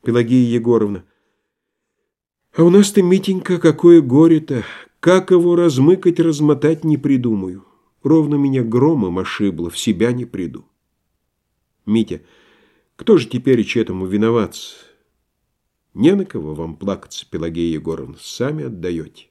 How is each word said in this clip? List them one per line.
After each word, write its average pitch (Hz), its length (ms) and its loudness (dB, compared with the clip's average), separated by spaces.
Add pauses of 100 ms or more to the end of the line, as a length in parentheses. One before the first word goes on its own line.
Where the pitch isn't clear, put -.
Пелагея 120 440 2
Егоровна. 113 560 0 (1500)
А 160 80 2
у 175 80 8
нас-то, 202 320 4
Митенька, 180 560 0
какое 165 420 6
горе-то! 151 640 2 (360)
Как 185 300 2
его 175 260 4
размыкать, 170 640 2
размотать 151 640 0
не 151 120 0
придумаю. 113 680 -4 (380)
Ровно 156 340 0
меня 135 260 0
громом 117 560 0
ошибло, 92 500 -4
в - 100 -12
себя 110 340 -2
не 123 120 -6
приду. 90 400 -12 (1200)
Митя. 104 380 -2 (720)
Кто 208 240 2
же 127 100 -4
теперь 123 320 0 (180)
этому 92 280 -4
виноват? 104 500 -2 (1400)
Не 147 220 2
на 196 100 -2
кого 78 300 -10
вам 80 220 -10
плакаться, - 520 -10
Пелагея 82 460 -6
Егоровна, 78 460 -10
сами 147 440 -8
отдаете. 85 680 -12